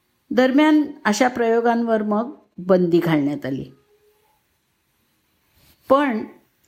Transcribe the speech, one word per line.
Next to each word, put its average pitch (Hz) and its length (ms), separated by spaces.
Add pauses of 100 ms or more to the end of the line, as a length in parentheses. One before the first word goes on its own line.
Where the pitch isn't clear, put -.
(320)
दरम्यान 285 520 (220)
अशा 214 220
प्रयोगांवर 233 760
मग 214 320 (220)
बंदी 180 420
घालण्यात 147 460
आली. 135 200 (2250)
पण 262 360 (420)